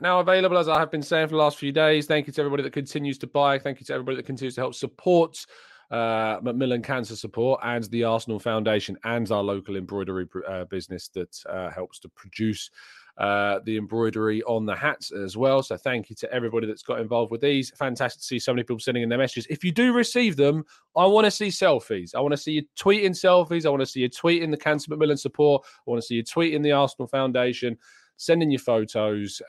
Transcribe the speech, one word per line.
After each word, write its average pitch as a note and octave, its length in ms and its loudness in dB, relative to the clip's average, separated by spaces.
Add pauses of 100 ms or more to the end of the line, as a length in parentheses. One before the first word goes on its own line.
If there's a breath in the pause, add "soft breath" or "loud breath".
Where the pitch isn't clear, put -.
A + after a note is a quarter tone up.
now F3+ 180 4
available, F#3 360 4
as D#3+ 140 4
I D#3 80 4
have D#3 140 2
been D3+ 100 -4
saying D#3+ 280 0
for - 20 -8
the D#3 80 2
last D3 180 4
few C#3+ 140 -4
days. D#3 340 4
Thank D3+ 220 0
you C3+ 60 -12
to D#3 80 -2
everybody C#3+ 200 -2
that B2+ 120 -8
continues C#3+ 440 -6
to - 80 -10
buy. C#3+ 320 2
Thank C3+ 220 -8
you - 80 -18
to C#3+ 60 -6
everybody C3 240 -4
that B2 100 -10
continues C3 260 -6
to C3 80 -6
help B2+ 140 -4
support, E3 680 0 (460 loud breath)
uh, A2 540 -2
Macmillan B2 400 -2
Cancer A#2 320 -6
Support A#2 480 -2
and A#2 220 -2
the A#2 180 -2
Arsenal A2+ 360 0
Foundation G#2+ 640 0
and A2+ 280 -2
our G#2 100 2
local G2 360 -4
embroidery F#2+ 500 -6
pr-, F2+ 180 -10
uh, F#2 200 -8
business F2+ 500 -8
that, - 340 -8
uh, F#2 220 -8
helps F#2 300 -12
to F2 80 -20
produce, G#2+ 600 -6 (480 loud breath)
uh, G2+ 480 0
the A2 120 -4
embroidery A2 680 -2
on A2+ 200 -2
the G#2 120 -4
hats - 360 -4
as F#2+ 240 -10
well. C3+ 280 2
So - 120 -8
thank A#2+ 360 -6
you G#2+ 60 -16
to - 140 -10
everybody A#2 360 -2
that's G#2+ 160 -8
got A#2+ 160 -4
involved A2+ 320 -2
with A#2 100 -6
these. C#3 300 0
Fantastic B2+ 500 -4
to - 60 -12
see B2 100 -4
so B2+ 160 0
many B2 80 0
people A#2 180 -6
sending B2 220 -2
in A#2 80 -2
their A#2+ 80 0
messages. B2+ 320 -2
If D3+ 140 -6
you F3+ 80 0
do A#3+ 200 4
receive A#3 440 2
them, D3 280 2 (320 soft breath)
I F3+ 120 6
wanna G#3 240 6
see G#3 160 -4
selfies. A2+ 680 0
I A#2+ 60 -2
wanna C#3+ 180 0
see D#3 140 -6
you D3+ 120 0 (140)
tweeting G3 380 2
selfies. E3+ 500 4
I D3+ 40 4
wanna C3+ 180 2
see C3 140 -4
you B2+ 80 2
tweeting E3+ 420 0
the D3 60 0
Cancer D3+ 340 0
Macmillan D3+ 260 2
support. C#3+ 480 2
I - 240 -14
wanna A#2+ 140 -2
see - 100 -6
you A#2 100 0
tweeting D#3+ 380 0
the D3 120 4
Arsenal C#3 340 2
Foundation, B2 680 0 (420 soft breath)
sending E3 340 2
your C3 80 0
photos, G#2+ 880 -2